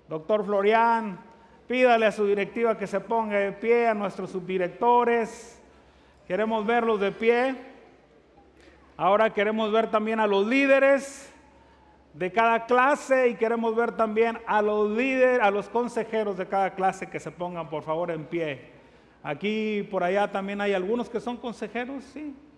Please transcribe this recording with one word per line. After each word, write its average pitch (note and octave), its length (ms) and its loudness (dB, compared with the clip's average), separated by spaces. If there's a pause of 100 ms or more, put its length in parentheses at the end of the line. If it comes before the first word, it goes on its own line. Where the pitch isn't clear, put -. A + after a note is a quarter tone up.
Doctor D#3+ 340 -2
Florian, G#3+ 760 2 (480)
pídale A#3+ 400 4
a G3 40 2
su G#3 140 -2
directiva G3+ 520 0
que G3 100 -8
se G3 120 -4
ponga G#3+ 380 -2
de G3 140 0
pie, A#3 360 2
a A3 60 4
nuestros G3 380 -6
subdirectores. A3 1300 0 (680)
Queremos G#3+ 380 -2
verlos A3+ 340 2
de G3 120 0
pie. A#3+ 440 2 (1400)
Ahora G#3 340 2
queremos G#3+ 400 -2
ver A3 200 2
también A3 280 0
a G#3+ 80 2
los G3+ 200 2
líderes C4+ 840 2 (840)
de F3+ 160 -4
cada A3+ 340 2
clase C4 640 4
y A#3 60 -4
queremos A3+ 400 0
ver A#3 160 0
también A3+ 560 0
a G#3 160 2
los G#3 260 2
líderes, B3+ 520 2
a G3+ 100 4
los G3+ 180 -4
consejeros A3 680 -4
de F3+ 100 -6
cada F#3+ 260 0
clase F#3 340 -2
que D#3 120 -10
se D3 120 -12
pongan, E3+ 380 -10
por D3+ 140 -6
favor, E3 260 -4
en D#3+ 160 -6
pie. D3+ 560 -8 (420)
Aquí, G#3 680 -4
por F#3 120 -2
allá G3+ 280 0
también G3+ 300 -6
hay G3+ 120 0
algunos G#3+ 340 -2
que G#3+ 120 -6
son B3 180 -8
consejeros, A#3+ 680 -8
sí, D4 300 -14 (220)